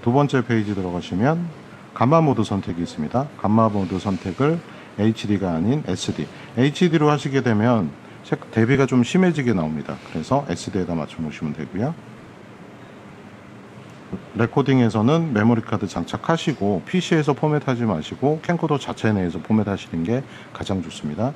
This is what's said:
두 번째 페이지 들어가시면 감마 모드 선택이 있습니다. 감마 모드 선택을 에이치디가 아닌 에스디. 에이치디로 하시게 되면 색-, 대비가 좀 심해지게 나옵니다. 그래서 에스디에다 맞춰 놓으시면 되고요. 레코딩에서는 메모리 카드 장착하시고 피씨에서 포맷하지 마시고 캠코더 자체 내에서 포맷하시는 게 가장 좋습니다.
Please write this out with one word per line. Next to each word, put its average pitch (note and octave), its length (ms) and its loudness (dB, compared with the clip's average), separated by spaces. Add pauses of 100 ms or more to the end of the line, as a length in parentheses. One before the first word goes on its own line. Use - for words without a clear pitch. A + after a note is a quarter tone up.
두 A#2+ 80 2
번째 C3+ 340 4
페이지 G#2+ 300 0
들어가시면 F#2+ 720 0 (460)
감마 C#3+ 260 4
모드 C3 240 4
선택이 F#2 380 -2
있습니다. E2+ 560 -4
감마 A2 320 4
모드 F#2+ 280 -2
선택을 G2+ 640 0 (400)
에이치디가 G2+ 540 2
아닌 G#2+ 340 0
에스디. E2+ 400 -4 (300)
에이치디로 D3+ 520 4
하시게 C3+ 340 0
되면 A2 460 2 (360)
색-, - 260 -6
대비가 B2+ 340 4
좀 B2 200 4
심해지게 D3+ 480 2
나옵니다. D#2 420 -2 (160)
그래서 C3 380 -2
에스디에다 F2+ 460 -4
맞춰 D#2 260 -6
놓으시면 D2+ 320 -6
되고요. G2 420 -4 (2500)
레코딩에서는 B2+ 960 2
메모리 A2+ 300 4
카드 G#2 260 -4
장착하시고 B2+ 1000 -2
피씨에서 E3 460 2
포맷하지 C#3+ 520 0
마시고 B2 580 0
캠코더 D#3+ 360 0
자체 - 360 0
내에서 F2+ 260 0
포맷하시는 G2 640 0
게 A#2+ 180 0 (300)
가장 F#2+ 320 -4
좋습니다. E2 520 -6